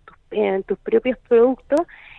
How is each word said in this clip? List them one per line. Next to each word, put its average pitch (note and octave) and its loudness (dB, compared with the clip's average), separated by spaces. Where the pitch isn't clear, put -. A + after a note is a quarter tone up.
tus, - -20
eh, G3 -4
tus G3 -6
propios A3+ -2
productos, B3+ 2